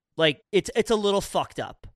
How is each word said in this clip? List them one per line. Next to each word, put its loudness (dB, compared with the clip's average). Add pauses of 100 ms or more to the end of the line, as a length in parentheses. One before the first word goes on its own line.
(160)
Like, 2
it's, 0
it's 0
a 4
little 0
fucked -4
up. -12